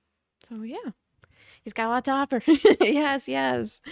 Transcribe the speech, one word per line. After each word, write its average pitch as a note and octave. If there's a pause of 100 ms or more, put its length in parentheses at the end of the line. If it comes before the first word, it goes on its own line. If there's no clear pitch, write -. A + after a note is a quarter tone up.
(480)
So, A3
yeah. C#4 (720)
He's G#3+
got A3+
a -
lot B3
to C#4
offer. C4+
<laughs> E4
Yes, C#4
yes. B3+ (100)